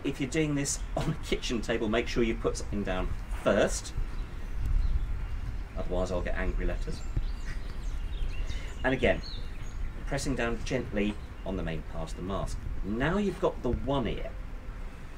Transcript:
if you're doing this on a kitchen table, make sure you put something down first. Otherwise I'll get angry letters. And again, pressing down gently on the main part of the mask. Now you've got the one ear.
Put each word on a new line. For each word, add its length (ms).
if 160
you're 100
doing 240
this 240
on 140
a 160
kitchen 340
table, 280
make 200
sure 140
you 120
put 220
something 260
down 260
first. 500
Otherwise 340
I'll 100
get 160
angry 300
letters. 340
And 80
again, 300
pressing 280
down 300
gently 500
on 100
the 60
main 200
part 180
of 60
the 60
mask. 360
Now 340
you've 220
got 220
the 80
one 360
ear. 240